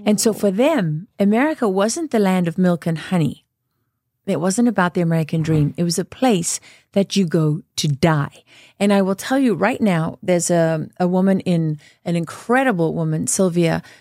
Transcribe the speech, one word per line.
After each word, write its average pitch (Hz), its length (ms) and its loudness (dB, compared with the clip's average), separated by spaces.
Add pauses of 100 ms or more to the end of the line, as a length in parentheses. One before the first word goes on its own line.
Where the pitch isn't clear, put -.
And 208 160 2
so 220 100 2
for 202 200 0
them, 196 560 0 (120)
America 240 480 2
wasn't 214 440 -2
the 226 80 2
land 185 280 2
of 165 100 -4
milk 180 280 0
and 165 120 -2
honey. 156 420 -2 (840)
It 170 140 -2
wasn't 190 300 0
about 180 240 0
the 180 80 0
American 165 400 0
dream. 151 340 0
It 170 80 -2
was 170 160 -2
a 180 60 -4
place - 560 -2 (320)
that 196 240 -2
you 196 80 2
go 156 360 -2 (140)
to - 140 -4
die. 147 540 -2 (360)
And 202 140 2
I 196 80 4
will 190 140 0
tell 262 220 -2
you 254 160 2
right - 280 -2
now, 170 420 0
there's 175 260 0
a, 165 380 0 (100)
a 180 100 0
woman 190 340 2
in, 160 360 0 (280)
an 170 100 -2
incredible 175 800 -2
woman, 160 340 -4
Sylvia, 170 540 0 (200)